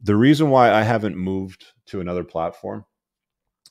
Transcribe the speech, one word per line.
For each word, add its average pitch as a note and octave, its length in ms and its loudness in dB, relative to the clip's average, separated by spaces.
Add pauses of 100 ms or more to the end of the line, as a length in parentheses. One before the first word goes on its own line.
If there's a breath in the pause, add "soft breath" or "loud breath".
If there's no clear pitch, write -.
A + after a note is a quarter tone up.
the G#2 140 0
reason C#3+ 340 4
why B2 220 6
I G#2+ 100 4
haven't G#2+ 340 -2
moved F#2+ 480 -8 (220)
to G2+ 140 -12
another F2 240 -6
platform G2+ 600 -10 (880)